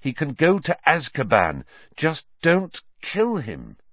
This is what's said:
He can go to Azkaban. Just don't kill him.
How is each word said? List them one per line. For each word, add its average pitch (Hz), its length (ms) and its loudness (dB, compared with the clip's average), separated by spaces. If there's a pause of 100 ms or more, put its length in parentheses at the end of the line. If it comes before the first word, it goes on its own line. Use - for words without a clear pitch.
He 131 120 -4
can 143 200 -6
go 180 260 2
to 165 180 -2 (100)
Azkaban. 113 760 2 (340)
Just 156 260 -2 (180)
don't 180 360 2 (240)
kill 220 360 -2
him. 107 400 -10 (160)